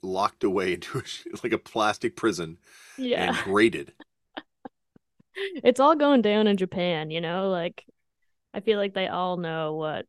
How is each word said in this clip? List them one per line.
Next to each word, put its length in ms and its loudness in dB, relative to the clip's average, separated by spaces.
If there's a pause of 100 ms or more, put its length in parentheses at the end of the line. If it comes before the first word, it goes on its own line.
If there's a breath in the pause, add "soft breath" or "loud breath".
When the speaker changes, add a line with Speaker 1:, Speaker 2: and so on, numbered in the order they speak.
Speaker 1:
locked 420 -2
away 300 0
<laughs> 0 -
into 260 -8
a 60 -10
sh-, 200 -14 (180)
like, 100 -6
a 40 0
plastic 600 -2
prison 400 -2 (400 loud breath)
Speaker 2:
Yeah. 340 -2
Speaker 1:
and 80 -2
graded. 580 2
Speaker 2:
<laughs> 1700 -14
It's 160 6
all 160 8
going 260 6
down 260 4
in 100 4
Japan, 540 -2
you 100 -4
know? 280 -2
Like, 360 -4 (680)
I 80 -8
feel 180 2
like 160 -2
they 120 -2
all 300 -2
know 380 -4
what 340 -6